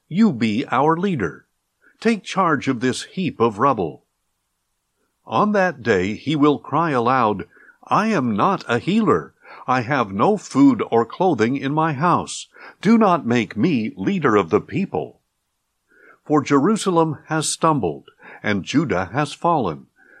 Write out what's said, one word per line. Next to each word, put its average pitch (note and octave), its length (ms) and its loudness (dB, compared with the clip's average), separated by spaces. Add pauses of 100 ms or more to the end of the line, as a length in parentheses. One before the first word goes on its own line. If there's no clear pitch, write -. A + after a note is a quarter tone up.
you G3+ 240 2
be A2+ 380 -2
our D3 260 2
leader. E3 500 -4 (540)
Take A3 240 0
charge E3+ 420 0
of B2+ 140 -2
this B2+ 220 -2
heap - 380 -6
of A2+ 180 0
rubble." G#2+ 460 -2 (1200)
On D#3+ 260 0
that F3+ 300 0
day G#2 320 0
he C3+ 200 -4
will C#3+ 240 4
cry E3 340 -2
aloud, A#2 540 0 (400)
"I F3+ 220 0
am C3 260 0
not D#3+ 320 0
a B2 120 0
healer. D#3+ 560 0 (340)
I B2+ 140 0
have A#2 280 -2
no C#3+ 280 0
food C3 520 2
or A#2 140 2
clothing C3+ 540 0
in C#3 160 -6
my D#3 180 -2
house. C3+ 560 -2 (320)
Do A3+ 160 4
not F3+ 300 2
make A#2 280 0
me A#2+ 420 0
leader C#3 380 0
of G2 140 4
the G2+ 140 2
people." - 580 -6 (1040)
For D3 160 2
Jerusalem D#3+ 840 0
has D3+ 240 -4
stumbled, G#2+ 580 -2 (340)
and G2+ 220 -2
Judah G#2 480 -2
has C#3+ 220 -4
fallen, A2+ 520 -2 (340)